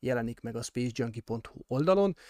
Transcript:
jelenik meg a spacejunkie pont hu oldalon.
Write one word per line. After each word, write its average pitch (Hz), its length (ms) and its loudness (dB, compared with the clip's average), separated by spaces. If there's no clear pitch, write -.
jelenik 120 400 -2
meg 113 160 -6
a 117 60 -6
spacejunkie 117 600 -4
pont 113 240 -6
hu - 200 -16
oldalon. 185 500 4